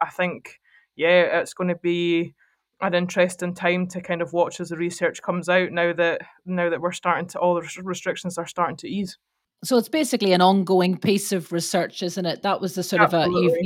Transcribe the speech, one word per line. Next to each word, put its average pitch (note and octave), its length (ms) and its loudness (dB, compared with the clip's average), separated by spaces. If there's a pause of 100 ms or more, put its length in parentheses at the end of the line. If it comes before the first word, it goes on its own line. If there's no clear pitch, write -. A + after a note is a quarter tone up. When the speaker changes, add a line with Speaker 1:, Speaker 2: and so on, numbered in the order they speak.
Speaker 1:
I E3 80 0
think, - 500 -6 (360)
yeah, E3+ 440 4
it's - 140 -4
gonna F3+ 220 -2
be F3 580 0 (480)
an F#3 140 0
interesting F3+ 580 0
time F3+ 360 0
to F3+ 120 -8
kind F3 220 -4
of E3 100 -6
watch E3+ 260 0
as F3 100 -8
the E3+ 80 -8
research F3 440 -2
comes F3 260 -4
out F3+ 240 2
now E3+ 220 0
that, E3+ 280 0 (220)
now F3 280 -2
that D#3 100 -4
we're F3 100 -2
starting F3 360 -2
to, - 120 -10
all F3 140 2
the E3+ 80 0
res-, E3 220 -14
restrictions F3+ 560 -6
are E3+ 80 -8
starting E3 300 -2
to - 120 -12
ease. F#3+ 300 -6 (440)
Speaker 2:
So B3 140 2
it's A3+ 120 0
basically B3 440 2
an F3+ 80 4
ongoing F#3 560 4
piece G3 360 0
of E3+ 180 -4
research, E3+ 500 -2
isn't F3+ 240 -4
it? E3 160 -4
That G3 200 0
was F#3 120 -4
the F#3 80 -4
sort F#3+ 220 2
of F#3 100 4
a, E3+ 60 4
you've, D3+ 80 4
Speaker 1:
Absolutely. F3+ 380 2